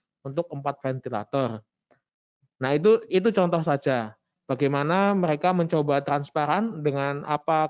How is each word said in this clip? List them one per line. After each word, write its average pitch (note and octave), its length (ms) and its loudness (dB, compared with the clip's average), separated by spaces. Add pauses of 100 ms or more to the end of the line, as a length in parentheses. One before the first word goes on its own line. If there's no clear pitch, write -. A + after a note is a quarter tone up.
(240)
untuk C#3 300 -6
empat C#3 260 -6
ventilator. B2 800 -4 (1040)
Nah, C3 80 -2
itu, G#3 400 4
itu F#3 240 2
contoh F3 240 2
saja C#3 560 -2 (320)
bagaimana C#3+ 640 2
mereka F3+ 400 2
mencoba D#3 480 2
transparan D3+ 800 -2
dengan C#3+ 480 -2
apa D#3 420 0